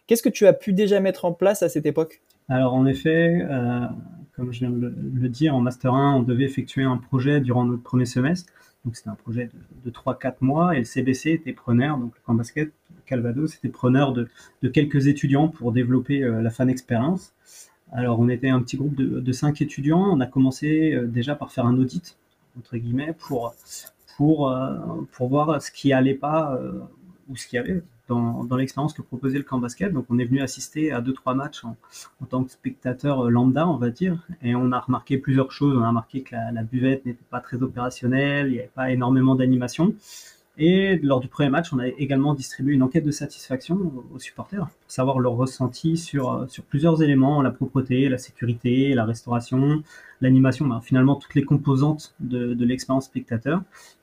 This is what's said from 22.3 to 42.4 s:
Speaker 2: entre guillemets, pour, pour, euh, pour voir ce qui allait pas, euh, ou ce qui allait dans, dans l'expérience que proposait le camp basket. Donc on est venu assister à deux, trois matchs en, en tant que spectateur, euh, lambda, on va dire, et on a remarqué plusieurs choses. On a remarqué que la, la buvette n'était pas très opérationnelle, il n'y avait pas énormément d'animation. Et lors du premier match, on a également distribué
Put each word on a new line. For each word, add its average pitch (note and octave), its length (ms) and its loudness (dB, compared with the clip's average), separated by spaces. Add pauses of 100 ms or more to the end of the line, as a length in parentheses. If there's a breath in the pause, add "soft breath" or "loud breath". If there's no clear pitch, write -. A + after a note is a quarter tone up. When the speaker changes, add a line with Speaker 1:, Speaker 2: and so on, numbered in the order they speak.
Speaker 2:
entre A#2+ 200 -12
guillemets, B2 420 -4
pour, A#2+ 360 -6 (600 loud breath)
pour, D3 340 2
euh, C3 260 -4 (340)
pour B2+ 180 -4
voir D3 320 2
ce - 120 -12
qui C#3 200 0
allait C3+ 220 4
pas, D3 400 -2
euh, B2+ 240 -8 (500)
ou C3 80 -14
ce - 120 -14
qui B2 100 -4
allait E3 240 -4 (260)
dans, A#2+ 360 -2
dans B2 100 -4
l'expérience C#3 380 -2
que A#2 100 -12
proposait C3 360 -4
le C#3 40 -4
camp C3 160 -6
basket. C#3+ 340 -4
Donc B2 180 -4
on A#2+ 100 2
est B2 40 0
venu C3+ 160 0
assister D3+ 520 -4
à A#2+ 80 -4
deux, C3 120 -4
trois B2+ 220 -4
matchs C#3 300 -8
en, A#2 120 -12 (460 loud breath)
en B2 40 -12
tant C3 180 -2
que - 80 -14
spectateur, B2+ 760 -4
euh, A#2+ 40 2
lambda, C3 360 4
on D3+ 120 0
va A#2+ 120 -2
dire, F3 340 -2 (180)
et A#2+ 120 -2
on B2+ 160 0
a B2 80 0
remarqué B2+ 400 -2
plusieurs C3+ 320 0
choses. C#3+ 260 2
On A#2+ 60 2
a A2+ 60 2
remarqué A#2 340 -2
que A#2+ 140 -14
la, A#2 160 -6
la A#2 100 -4
buvette B2+ 420 -2
n'était B2 140 -8 (120)
pas A#2+ 100 -8
très B2 200 -8
opérationnelle, C3 840 -2
il C3 60 0
n'y A#2+ 80 -4
avait - 120 -12
pas C3 200 -4
énormément C3 420 4
d'animation. B2+ 580 2 (640 loud breath)
Et F#3 460 4
lors C#3 160 4
du B2+ 80 -6
premier C#3+ 240 0
match, E3 220 0
on B2+ 80 0
a B2+ 80 -2
également C3+ 440 0
distribué C3+ 420 -2